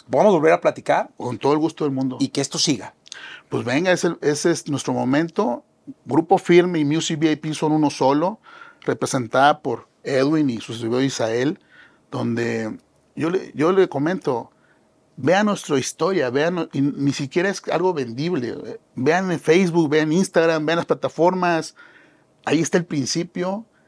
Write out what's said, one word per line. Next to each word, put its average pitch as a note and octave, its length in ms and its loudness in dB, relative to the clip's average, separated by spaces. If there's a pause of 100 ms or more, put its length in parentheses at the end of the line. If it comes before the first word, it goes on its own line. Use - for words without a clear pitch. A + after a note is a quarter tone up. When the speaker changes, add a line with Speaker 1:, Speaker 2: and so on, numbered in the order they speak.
(100)
Speaker 1:
podamos E3+ 220 4
volver D#3+ 200 4
a F3 80 4
platicar. D3+ 560 -2
Speaker 2:
Con B2 220 -6
todo C#3+ 140 2
el D3+ 80 2
gusto D#3+ 240 -2
del C#3+ 80 -2
mundo. C3 260 -4
Speaker 1:
Y C3+ 100 0
que - 120 -6
esto D3+ 180 -4
siga. B2 360 -2 (540)
Speaker 2:
Pues A#2+ 160 -4
venga, D3+ 280 0
ese, E3+ 280 0
ese D3+ 300 0
es - 180 -4
nuestro C#3 240 -4
momento. D#3+ 680 -2 (420)
Grupo E3 340 2
Firme F3 420 4
y D3 40 0
Music D#3 360 -2
V D#3 100 2
I D3+ 60 0
P D3+ 180 -6
son D#3 160 -2
uno D#3 180 2
solo, D3 520 0 (400)
representada C3 800 2
por A#2 260 -6 (160)
Edwin C#3 480 2
y A2 100 -4
su A#2 140 -12
servidor A#2+ 300 -2
Isael, B2+ 560 -2 (500)
donde A#2 680 -4 (380)
yo D3+ 160 -4
le, - 240 -6
yo D3+ 160 2
le F#3+ 180 4
comento, C#3+ 640 -4 (680)
vean F#3 300 2
nuestra D#3+ 320 0
historia, D#3+ 520 -2
vean, D#3+ 420 -2
y C#3+ 80 -2
ni C#3 320 0
siquiera E3+ 360 -2
es - 220 -6
algo F3 240 0
vendible. B2+ 840 -6 (160)
Vean E3+ 340 0
en D#3 80 -2
Facebook, F3 500 4
vean D#3 240 2
Instagram, E3 540 2
vean E3+ 120 0
las E3 80 -2
plataformas. E3 880 0 (680)
Ahí D3+ 160 2
está E3+ 160 0
el F3 80 0
principio F3 800 -4 (240)